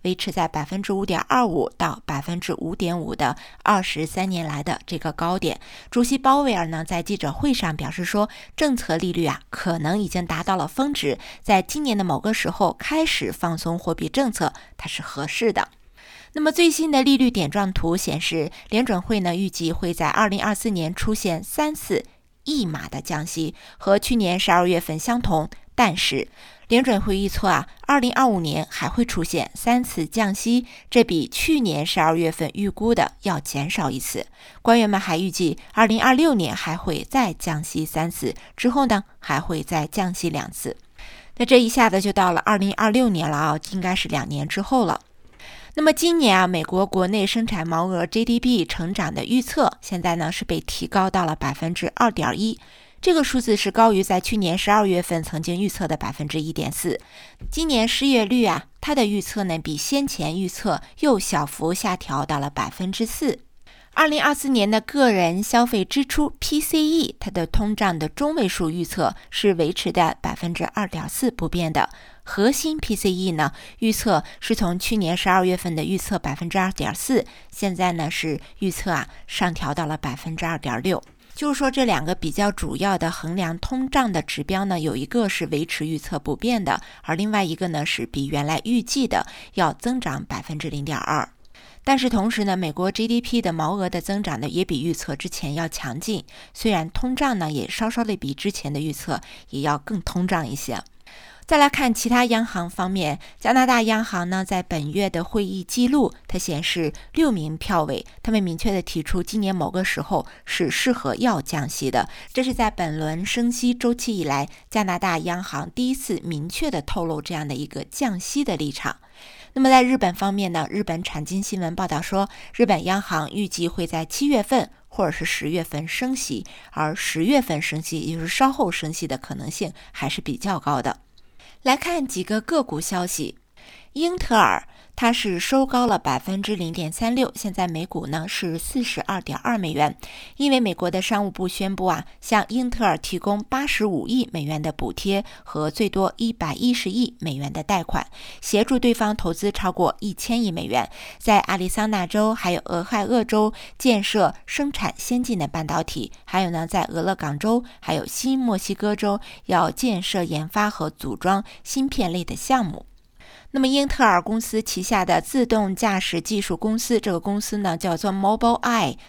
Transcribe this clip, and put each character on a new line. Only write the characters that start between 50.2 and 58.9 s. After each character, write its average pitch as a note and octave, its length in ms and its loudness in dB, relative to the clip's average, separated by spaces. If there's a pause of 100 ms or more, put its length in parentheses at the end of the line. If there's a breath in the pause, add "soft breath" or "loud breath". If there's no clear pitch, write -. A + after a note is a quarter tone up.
是 - 120 -6
被 E3 140 -2
提 - 300 -6
高 F#3+ 200 2
到 F#3 160 2
了 D#3+ 120 -2
百 C#3 180 -4
分 E3 180 -4
之 - 220 -4
二 A#3+ 160 2
点 - 260 0
一， A3 220 -2 (420 loud breath)
这 F4+ 140 4
个 D#4 80 4
数 B3+ 180 0
字 A3 160 2
是 G3+ 140 0
高 A3+ 220 6
于 F#3+ 100 4
在 F#3 180 2
去 - 180 -2
年 F3+ 200 0
十 G#3 140 2
二 G#3+ 140 6
月 F3+ 140 4
份 E3+ 220 -2
曾 D#3 180 -6
经 F3 220 -2
预 G#3 60 2
测 F3 180 -4
的 D3+ 100 0
百 G3 140 -6
分 - 160 -6
之 D#3+ 140 -2
一 D#3 120 -4
点 D#3 200 -4
四。 - 260 -2 (500 loud breath)
今 D#4+ 200 0
年 A#3 180 4
失 C4+ 220 2
业 A#3+ 160 6
率 A#3+ 200 4
啊， F3 200 2 (160)
它 D4 120 -2